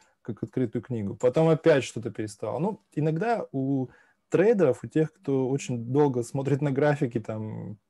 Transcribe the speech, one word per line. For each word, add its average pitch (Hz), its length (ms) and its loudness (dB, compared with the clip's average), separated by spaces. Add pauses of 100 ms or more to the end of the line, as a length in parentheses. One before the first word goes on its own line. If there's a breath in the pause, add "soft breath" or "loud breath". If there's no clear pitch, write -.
(220 soft breath)
как - 220 -10
открытую 127 400 -4
книгу. 107 320 -6
Потом 160 340 2
опять 156 340 4
что-то 113 280 -8
перестало. 110 480 -8
Ну, 196 220 -6 (120)
иногда 160 580 -2
у 135 360 -2 (420 soft breath)
трейдеров, 170 540 4
у 123 40 -10
тех, 156 260 0
кто 131 360 -2
очень 127 360 -4
долго 131 360 2
смотрит 135 400 -2
на 147 100 0
графики, 139 480 0
там 110 600 -8 (100)